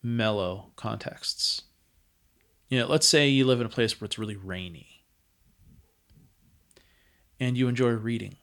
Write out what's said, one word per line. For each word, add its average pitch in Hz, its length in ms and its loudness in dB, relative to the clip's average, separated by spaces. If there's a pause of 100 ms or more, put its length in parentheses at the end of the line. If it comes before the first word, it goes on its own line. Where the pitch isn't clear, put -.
mellow 107 720 -2
contexts. - 880 -8 (1040)
You 127 120 0
know, 117 80 0
let's 151 180 4
say 147 220 6
you 135 180 4
live 127 140 4
in 120 60 -2
a 117 40 -6
place 113 300 -2
where 110 60 -8
it's - 120 -8
really 107 180 -6
rainy 90 680 -12 (2250)
and 127 180 0
you 127 120 2
enjoy 120 220 2
reading. 113 520 -4